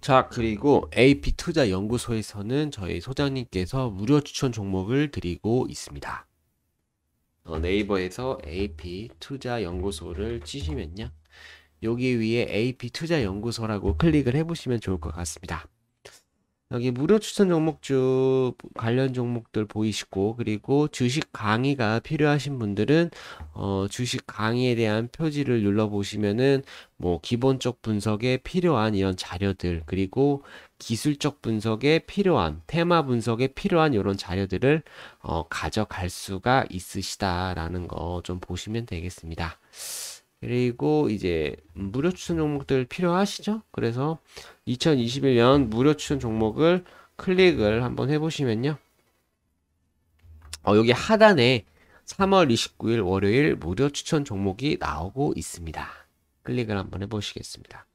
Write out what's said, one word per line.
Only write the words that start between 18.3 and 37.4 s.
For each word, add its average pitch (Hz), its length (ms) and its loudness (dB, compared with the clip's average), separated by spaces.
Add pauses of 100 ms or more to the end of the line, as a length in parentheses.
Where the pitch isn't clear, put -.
관련 127 380 0
종목들 120 520 -2
보이시고, 107 720 -2
그리고 120 520 0
주식 127 440 -2
강의가 113 680 0
필요하신 147 580 0
분들은, 117 540 2 (420)
어, 98 340 -2
주식 120 380 -6
강의에 120 480 0
대한 113 380 0
표지를 143 500 0
눌러보시면은 104 1000 2 (340)
뭐 87 240 0
기본적 127 600 0
분석에 110 540 0
필요한 127 580 0
이런 95 200 2
자료들, 90 720 -2
그리고 127 580 0 (360)
기술적 139 640 -2
분석에 113 560 0
필요한, 117 680 0
테마 170 400 2
분석에 120 440 0
필요한 160 440 2
이런 98 240 2
자료들을, 98 640 0 (400)
어, 82 260 -4
가져갈 90 600 -4
수가 120 640 -2
있으시다라는 90 1160 -4